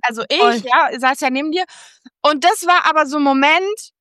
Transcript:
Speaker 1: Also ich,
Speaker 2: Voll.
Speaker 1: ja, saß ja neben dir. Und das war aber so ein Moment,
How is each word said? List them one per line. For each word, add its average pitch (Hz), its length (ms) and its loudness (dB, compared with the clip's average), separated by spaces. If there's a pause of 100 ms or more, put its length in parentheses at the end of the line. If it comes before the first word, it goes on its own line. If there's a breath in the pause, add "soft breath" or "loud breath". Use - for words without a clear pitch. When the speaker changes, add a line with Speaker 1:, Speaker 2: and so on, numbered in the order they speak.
Speaker 1:
Also 233 260 -4
ich, 240 280 2
Speaker 2:
Voll. 214 60 -6
Speaker 1:
ja, 269 360 2
saß 262 220 -2
ja 262 100 -2
neben 285 220 -4
dir. 359 120 -4 (580 loud breath)
Und 294 220 0
das 359 220 2
war - 220 2
aber 311 180 2
so 285 120 -4
ein 294 40 0
Moment, 302 800 0